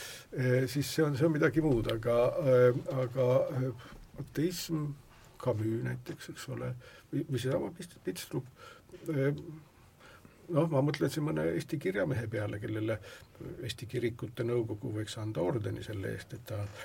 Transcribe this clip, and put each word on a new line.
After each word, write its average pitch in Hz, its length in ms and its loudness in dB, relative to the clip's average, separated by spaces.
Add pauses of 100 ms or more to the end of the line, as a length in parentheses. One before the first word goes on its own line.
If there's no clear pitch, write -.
(380)
äh, 127 280 4
siis 135 280 0
see 160 100 4
on, 147 120 2
see 147 100 4
on 165 60 6
midagi 156 300 4
muud, 117 280 4
aga, 117 260 2 (220)
äh, 127 600 6
aga, 127 300 2 (220)
äh, 131 400 -4 (300)
ateism, 160 640 -2 (500)
Camus 107 320 0 (160)
näiteks, 127 480 -6
eks - 180 -12
ole, 123 240 -6 (400)
või, 143 160 0
või 127 100 0
seesama 135 320 0
Pist-, - 320 -14
Pitstrup, - 440 -6 (640)
äh, 147 280 2 (1120)
noh, 165 220 4
ma 135 120 4
mõtlen 147 280 2
siin 151 160 0
mõne 151 260 0
Eesti 165 260 -2
kirjamehe 156 480 0
peale, 104 320 -2
kellele 107 400 -2 (640)
Eesti - 240 -8
Kirikute 120 580 -4
Nõukogu 113 480 -2
võiks 107 260 -6
anda 107 220 -4
ordeni 113 440 -2
selle 107 300 -6
eest, - 200 -12
et - 120 -14
ta 104 180 -4 (200)